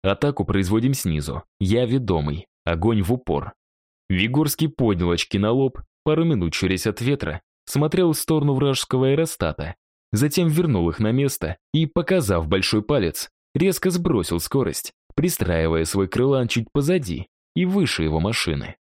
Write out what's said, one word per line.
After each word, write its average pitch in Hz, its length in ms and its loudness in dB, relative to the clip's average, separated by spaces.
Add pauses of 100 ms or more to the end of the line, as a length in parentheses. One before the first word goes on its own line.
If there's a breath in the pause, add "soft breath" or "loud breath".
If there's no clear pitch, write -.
«Атаку 101 420 0
производим 104 480 2
снизу. 76 500 -4 (160)
Я 110 260 2
ведомый. 92 640 -2 (180)
Огонь 95 380 0
в 95 100 0
упор». 82 400 -4 (560)
Вигорский 135 580 0
поднял 95 440 0
очки 87 260 -2
на 104 140 2
лоб, 131 280 0 (240)
пару 156 220 0
минут 95 280 0
щурясь 92 340 -2
от 104 140 -4
ветра, 120 400 -2 (240)
смотрел 156 480 2
в - 40 -2
сторону 147 360 2
вражеского 131 560 2
аэростата, 87 680 -2 (360)
затем 147 360 2
вернул 147 420 2
их - 100 -4
на 107 120 2
место 131 460 -2 (160)
и, 160 120 2
показав 135 600 0
большой 95 340 0
палец, 107 480 -2 (240)
резко 185 380 2
сбросил 156 480 0
скорость, - 540 -4 (220)
пристраивая 82 720 0
свой 98 220 0
крылан 127 400 0
чуть 113 260 -2
позади 139 540 -2 (280)
и 175 100 2
выше 180 380 0
его 78 160 0
машины. 82 640 -2